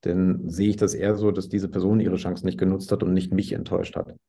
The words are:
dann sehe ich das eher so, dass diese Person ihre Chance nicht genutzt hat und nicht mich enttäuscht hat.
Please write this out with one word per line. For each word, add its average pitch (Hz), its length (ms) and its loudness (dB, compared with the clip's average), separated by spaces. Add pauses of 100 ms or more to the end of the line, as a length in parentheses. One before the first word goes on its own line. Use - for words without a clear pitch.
dann 92 460 2
sehe 92 220 2
ich 98 60 0
das 101 180 2
eher 104 220 0
so, 104 140 2
dass 95 180 -4
diese 98 200 -2
Person 98 320 2
ihre 92 160 0
Chance 90 300 -6
nicht 90 120 -2
genutzt 95 340 0
hat 98 100 0
und 90 120 2
nicht 92 200 0
mich 95 180 0
enttäuscht - 440 -4
hat. - 180 -8 (140)